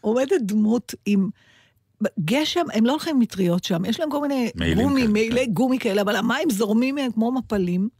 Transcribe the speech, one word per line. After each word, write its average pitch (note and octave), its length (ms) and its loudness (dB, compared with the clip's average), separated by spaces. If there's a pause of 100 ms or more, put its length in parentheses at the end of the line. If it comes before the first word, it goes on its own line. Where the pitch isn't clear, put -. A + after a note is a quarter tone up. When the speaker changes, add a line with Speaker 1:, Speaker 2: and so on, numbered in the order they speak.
Speaker 1:
עומדת C4 420 2
דמות G#3+ 520 0 (120)
עם... G3 220 2 (920)
גשם, D4 520 0
הם A3 140 2
לא B3+ 60 2
הולכים D4+ 240 -2
עם B3 60 4
מטריות F3+ 420 0
שם, F3+ 200 -2
יש A3 160 -2
להם D#4 100 -2
כל D4 100 -2
מיני C#4 340 -2
Speaker 2:
מעילים E3+ 340 0
Speaker 1:
גומי, C4+ 120 2
Speaker 2:
כאלה, A3 120 2
Speaker 1:
מעילי A3+ 340 2
Speaker 2:
כן. A3+ 60 -2
Speaker 1:
גומי B3 260 2
כאלה, G3+ 240 0
אבל G#3 140 0
המים C4+ 340 0
זורמים A3+ 440 0
מהם C4+ 180 -2
כמו A3+ 200 0
מפלים G3 560 -2 (120)